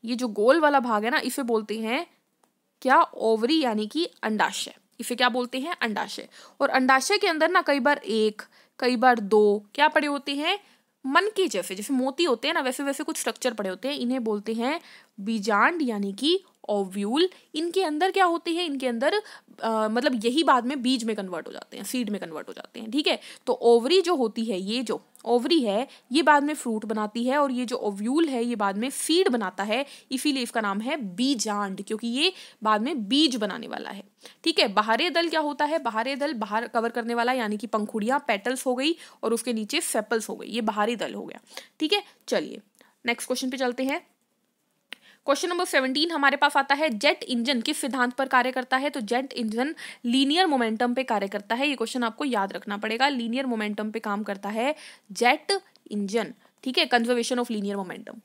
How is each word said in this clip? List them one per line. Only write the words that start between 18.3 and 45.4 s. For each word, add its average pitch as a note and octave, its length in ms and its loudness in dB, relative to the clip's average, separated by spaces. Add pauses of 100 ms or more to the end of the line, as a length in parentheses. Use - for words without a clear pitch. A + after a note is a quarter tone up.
हैं? E4+ 140 -2
इनके C4+ 240 -2
अंदर, C#4+ 340 0 (400)
अ, A3 260 0
मतलब A#3+ 360 0
यही B3+ 200 2
बाद C4 220 6
में C4+ 160 -4
बीज B3 220 0
में A3 120 -2
कन्वर्ट F#3 300 -8
हो - 60 -14
जाते - 240 -16
हैं, - 80 -12
सीड A#3 260 -4
में G3+ 100 -4
कन्वर्ट E3 280 -12
हो F#2+ 40 -14
जाते - 280 -14
हैं, A3 100 -12
ठीक C#4+ 160 0
है। E4 140 0 (260)
तो B3 60 2
ओवरी A#3+ 480 6
जो E4+ 160 2
होती A3+ 280 0
है, G#3 160 -4
ये A3 220 -4
जो G#3+ 220 -6 (200)
ओवरी B3 380 2
है, A3 260 0 (240)
ये D4+ 100 4
बाद D4 200 6
में D4 120 -2
फ्रूट A3+ 300 -4
बनाती A3 400 -4
है B3+ 140 2
और C#4+ 120 2
ये B3+ 140 -2
जो A#3 120 -6
ओव्यूल A#3 520 -2
है, B3 160 -2
ये A#3+ 120 -4
बाद G3+ 220 0
में B3 120 -2
सीड F4 380 2
बनाता G3+ 360 -2
है, A#3 220 -2 (260)
इसीलिए C4+ 300 0
इसका A#3 180 -2
नाम G3+ 200 -2
है C4+ 160 -4
बीजांड, G#3 880 -2
क्योंकि A3 220 -6
ये C#4+ 260 0 (300)
बाद G#3+ 200 2
में A3+ 260 -4
बीज C4+ 280 4
बनाने F#3+ 320 -4
वाला - 220 -10
है, G3 140 -14 (400)
ठीक E4 140 2
है। D4 100 4
बाहरी A3 420 2
दल E4+ 180 2
क्या D#4+ 120 0
होता D4 240 0
है? D4+ 140 0
बाहरी A#3+ 380 -2
दल C#4+ 180 -2
बाहर G#3+ 340 -2
कवर A#3 200 0
करने A#3 260 -4
वाला, A#3 180 2
यानी G#3+ 240 0
कि A3+ 100 -8
पंखुड़ियाँ, A3 600 -2
पेटल्स A#3+ 380 -2
हो B3 80 2
गई D4 220 0 (260)
और A3+ 120 0
उसके A#3+ 180 -4
नीचे A3 280 -2
सेपल्स A3 480 -2
हो - 80 -6
गई, - 120 -14
ये A3 120 -4
बाहरी G#3+ 360 0
दल D#3+ 180 -6
हो G#3 100 -10
गया, - 160 -16 (400)
ठीक D#4 120 0
है। G#4 100 0 (260)
चलिए F#3 320 -4 (460)
नेक्स्ट A#3 200 -4
क्वेश्चन B3+ 240 -4
पे C4 60 -8
चलते B3+ 280 -2
हैं। D4+ 220 -4 (1160)
क्वेश्चन C#4 240 0